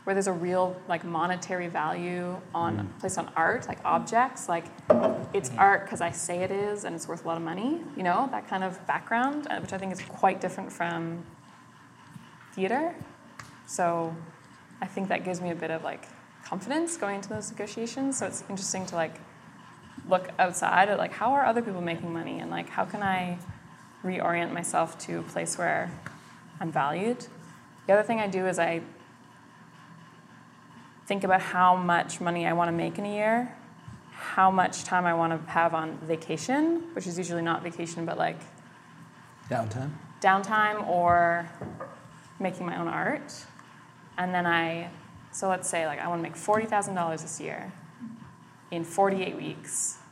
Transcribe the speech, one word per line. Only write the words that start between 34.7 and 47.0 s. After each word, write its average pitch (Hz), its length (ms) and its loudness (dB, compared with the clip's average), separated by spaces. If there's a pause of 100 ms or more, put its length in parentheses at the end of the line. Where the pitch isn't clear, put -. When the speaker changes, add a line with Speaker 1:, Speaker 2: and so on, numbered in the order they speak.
Speaker 1:
time 180 200 2
I 170 80 4
wanna 165 340 2
have 170 260 4
on 160 280 -2
vacation, 247 840 0 (100)
which 185 140 -6
is 170 100 -4
usually 170 240 -2
not 165 200 0
vacation, 170 440 -6
but, 165 120 -4
like, 165 220 0 (1080)
Speaker 3:
Downtime? 120 400 -2 (320)
Speaker 1:
downtime 214 640 4
or 175 600 4 (920)
making 180 260 -4
my 175 140 -4
own 170 80 -2
art. 202 580 -4 (720)
And 180 160 0
then 180 120 2
I, 170 440 0 (420)
so - 180 -2
let's 185 180 0
say, 165 180 0
like, 147 140 -2
I - 80 -4
wanna 170 140 -2
make 160 160 -6
forty 214 280 2
thousand 202 300 0
dollars 165 260 0